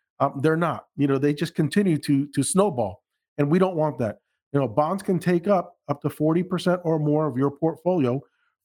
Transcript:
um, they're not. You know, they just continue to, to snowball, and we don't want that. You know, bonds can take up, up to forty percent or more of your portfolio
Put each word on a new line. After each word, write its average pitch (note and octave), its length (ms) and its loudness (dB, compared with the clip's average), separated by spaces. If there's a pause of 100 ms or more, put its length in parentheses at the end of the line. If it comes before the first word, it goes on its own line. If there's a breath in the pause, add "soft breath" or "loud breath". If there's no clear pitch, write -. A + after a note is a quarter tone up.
(200)
um, C#3 220 0
they're D#3+ 160 2
not. D#3 300 -2 (100)
You C#3 80 2
know, C#3 140 2
they D3 160 2
just D#3+ 180 -6
continue E3 460 2
to, C#3+ 300 0
to C#3+ 120 -2
snowball, C3 640 0 (340)
and C#3+ 140 0
we F#3 80 4
don't F#3 160 2
want D3+ 240 -2
that. G#2+ 180 -4 (360)
You C#3+ 60 0
know, C3 80 0
bonds D3+ 360 -2
can F3+ 160 0
take F3 280 0
up, F#3+ 300 0 (100)
up C#3+ 140 -4
to D3 80 -4
forty D#3+ 320 0
percent F3+ 420 -2
or D#3+ 140 0
more D3+ 300 0
of B2 100 -6
your C#3 140 0
portfolio D#3+ 680 0 (460 soft breath)